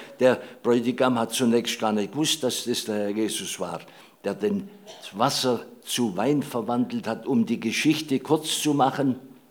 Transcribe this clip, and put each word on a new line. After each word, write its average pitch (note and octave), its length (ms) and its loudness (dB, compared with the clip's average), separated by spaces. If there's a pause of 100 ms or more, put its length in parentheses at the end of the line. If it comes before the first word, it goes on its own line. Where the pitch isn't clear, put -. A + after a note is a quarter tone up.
(200)
Der B2 200 6 (220)
Bräutigam B2 560 4
hat A2+ 160 -2
zunächst A#2 460 2
gar A2 120 2
nicht G#2 200 0
gewusst, D3 320 0
dass A#2+ 200 -2
das A#2 200 -2
der G#2+ 100 -4
Herr G#2 160 -2
Jesus G2+ 480 -4
war, F2 220 -6 (420)
der G2+ 120 -2
den G2+ 360 -2 (420)
Wasser B2 540 0 (160)
zu A2 340 -2
Wein C3 280 2
verwandelt A#2 640 -4
hat. A2+ 180 -6
Um A#2 200 2
die G#2+ 120 -2
Geschichte C#3 640 0
kurz - 420 -2
zu D3+ 120 2
machen, C3+ 420 2 (340)